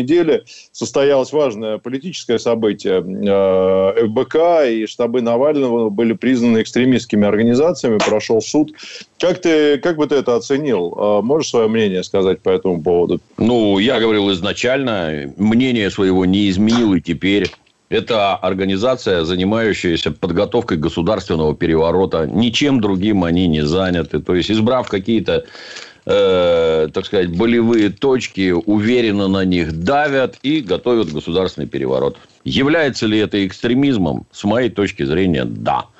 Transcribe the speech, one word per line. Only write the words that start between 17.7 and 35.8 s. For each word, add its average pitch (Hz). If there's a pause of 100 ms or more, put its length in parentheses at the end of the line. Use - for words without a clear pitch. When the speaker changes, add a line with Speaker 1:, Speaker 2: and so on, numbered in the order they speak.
Speaker 2:
Это 104
организация, 95
занимающаяся 92
подготовкой 92
государственного 85
переворота. 82
Ничем 117
другим 98
они 87
не 78
заняты. 87
То 90
есть, 85
избрав 110
какие-то, 98 (640)
э, 87
так 95
сказать, 90
болевые 117
точки, 98
уверенно 104
на 95
них 87 (100)
давят 139
и 151
готовят 104
государственный 82
переворот. 65 (280)
Является 139
ли 107
это 101
экстремизмом? 117
С -
моей 110
точки 98
зрения, 78
да. 57 (140)